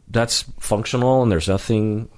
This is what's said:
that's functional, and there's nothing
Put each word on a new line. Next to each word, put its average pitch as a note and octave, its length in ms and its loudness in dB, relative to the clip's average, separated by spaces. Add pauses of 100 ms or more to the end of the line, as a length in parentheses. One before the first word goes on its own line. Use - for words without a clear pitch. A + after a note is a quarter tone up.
that's A#2 340 0 (180)
functional, B2+ 640 2
and A2+ 100 4
there's E2+ 160 0
nothing G#2+ 680 0